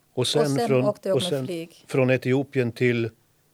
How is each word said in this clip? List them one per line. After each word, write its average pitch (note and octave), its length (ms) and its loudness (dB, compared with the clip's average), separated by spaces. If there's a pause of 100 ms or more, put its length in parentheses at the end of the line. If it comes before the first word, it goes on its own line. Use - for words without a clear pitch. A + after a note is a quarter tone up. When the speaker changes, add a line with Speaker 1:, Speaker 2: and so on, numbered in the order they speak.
(120)
Speaker 1:
Och B2+ 140 -2
sen D3 160 2
Speaker 2:
Och D3+ 80 2
sen C3+ 180 0
Speaker 1:
från, B2+ 160 2
Speaker 2:
åkte - 240 -2
jag F#3+ 80 2
Speaker 1:
och C3 60 0
Speaker 2:
med F3+ 80 -4
Speaker 1:
sen C3+ 160 -4
Speaker 2:
flyg. E3 400 -10
Speaker 1:
från C3 240 2
Etiopien B2+ 640 0
till? A#2 380 0 (440)